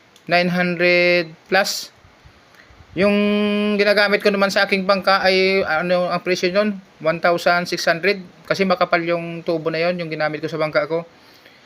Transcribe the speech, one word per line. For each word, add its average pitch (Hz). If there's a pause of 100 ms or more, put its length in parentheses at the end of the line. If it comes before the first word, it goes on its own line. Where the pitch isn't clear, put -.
(280)
nine 175
hundred 175 (160)
plus. - (1040)
Yung 202 (640)
ginagamit 202
ko 208
naman 196
sa 202
aking 196
bangka 190
ay 190
ano 175
ang 175
presyo 180
nun, 202 (160)
one 160
thousand 175
six 175
hundred. 175 (240)
Kasi 190
makapal 180
yung 170
tubo 160
na 160
yon, 175
yung 165
ginamit 151
ko 156
sa 160
bangka 156
ko. 165 (580)